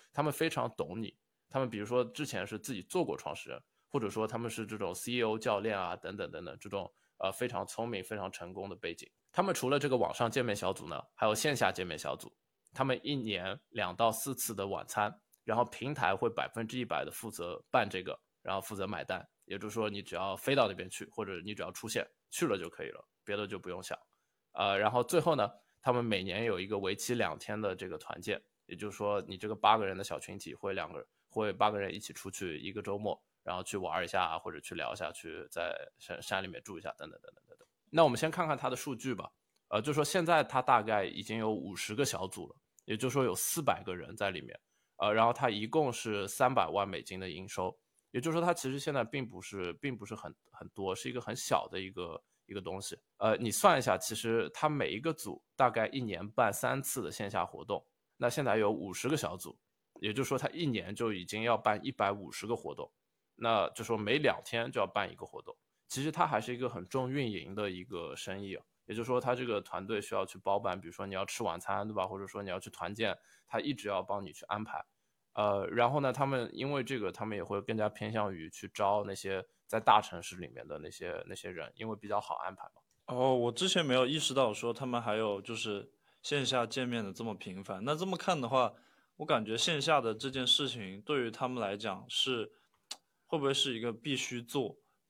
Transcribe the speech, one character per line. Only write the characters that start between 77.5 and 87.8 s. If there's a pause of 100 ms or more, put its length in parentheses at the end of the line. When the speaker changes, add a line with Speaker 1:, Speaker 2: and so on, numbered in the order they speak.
Speaker 1:
更
加
偏
向
于
去
招
那
些 (220)
在
大
城
市
里
面
的
那
些，
那
些
人，
因
为
比
较
好
安
排
嘛。 (260)
Speaker 2:
哦，
我
之
前
没
有
意
识
到
说
他
们
还
有
就
是 (320)
线
下
见
面
的
这
么
频
繁。